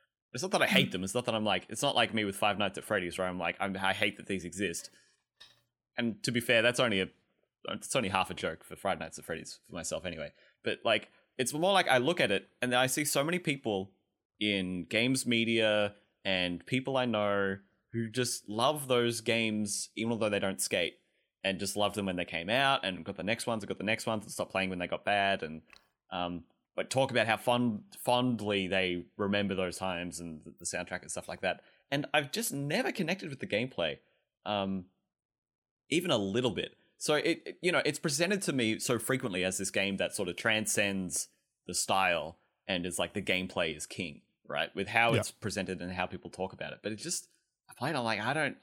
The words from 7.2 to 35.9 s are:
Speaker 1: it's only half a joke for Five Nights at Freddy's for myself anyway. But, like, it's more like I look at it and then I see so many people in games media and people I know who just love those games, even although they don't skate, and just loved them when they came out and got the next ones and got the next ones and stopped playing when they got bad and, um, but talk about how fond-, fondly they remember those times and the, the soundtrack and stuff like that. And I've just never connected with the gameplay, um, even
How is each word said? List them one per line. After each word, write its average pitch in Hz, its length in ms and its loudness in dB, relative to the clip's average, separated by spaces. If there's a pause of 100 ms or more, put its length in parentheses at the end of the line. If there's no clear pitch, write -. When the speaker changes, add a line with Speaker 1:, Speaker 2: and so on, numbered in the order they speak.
Speaker 1:
it's - 260 -6
only 117 140 2
half 92 220 0
a 90 40 -6
joke 82 300 -4
for - 100 -14
Five 90 240 0
Nights 78 200 -10
at 76 60 -16
Freddy's 80 440 -8
for - 60 -16
myself 82 320 -6
anyway. 78 260 -8 (320)
But, 107 200 -2
like, 110 240 2 (300)
it's 127 140 0
more 170 200 2
like 185 160 6
I 131 100 6
look 147 220 2
at 117 100 4
it 98 180 0 (140)
and 123 100 0
then 123 80 4
I 131 60 4
see 147 180 0
so 143 180 2
many 170 160 0
people 110 540 -2 (480)
in 92 480 0
games 127 380 2
media 110 680 4 (300)
and 90 420 0
people 131 300 -2
I 127 80 2
know 101 540 2 (340)
who 117 160 -4
just 123 400 -4
love 135 400 0
those 120 320 4
games, 110 760 0
even 113 160 -2
although 110 200 0
they 101 100 2
don't 98 200 -2
skate, 87 340 0 (500)
and 98 160 0
just 98 160 -2
loved 101 180 2
them 101 120 -2
when 90 100 -2
they 87 80 -2
came 85 260 -6
out 135 340 2
and 87 200 -4
got 95 120 -8
the 82 60 -8
next 107 240 -2
ones 113 160 -2
and 104 60 -10
got 92 100 -4
the 95 60 -6
next 110 220 0
ones 110 180 0
and - 80 -14
stopped - 180 -4
playing 95 200 0
when 92 100 -4
they 87 80 -2
got - 160 -4
bad 98 400 2
and, 78 180 -8 (480)
um, 87 320 -4 (320)
but - 160 -6
talk 131 220 2
about 117 160 4
how 110 80 4
fond-, 120 460 2 (200)
fondly 107 640 2
they 90 380 0 (120)
remember 101 380 0
those 92 220 -2
times 87 420 -4
and 82 260 -10
the, - 140 -16
the 87 60 -16
soundtrack 87 380 -6
and - 80 -16
stuff - 180 -8
like 85 140 -8
that. 90 180 0 (300)
And 143 220 -2
I've 147 200 2
just 233 200 -4
never 147 380 -2
connected 180 400 -4
with 139 80 -10
the 104 80 -8
gameplay, 90 520 -2 (460)
um, 98 420 -2 (1040)
even 180 220 0